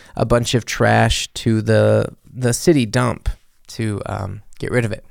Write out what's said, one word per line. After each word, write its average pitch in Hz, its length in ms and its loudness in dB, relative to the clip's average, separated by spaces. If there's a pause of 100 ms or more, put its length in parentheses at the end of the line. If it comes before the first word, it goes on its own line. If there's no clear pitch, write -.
(160)
a 117 100 0
bunch 120 280 0
of 135 120 0
trash 113 680 2
to 110 280 0
the, 107 520 2 (180)
the 123 200 -2
city 143 320 2
dump 117 460 -2 (380)
to, 107 360 -4
um, 101 380 -8 (160)
get - 140 -6
rid 117 120 0
of 104 80 -4
it. - 180 -10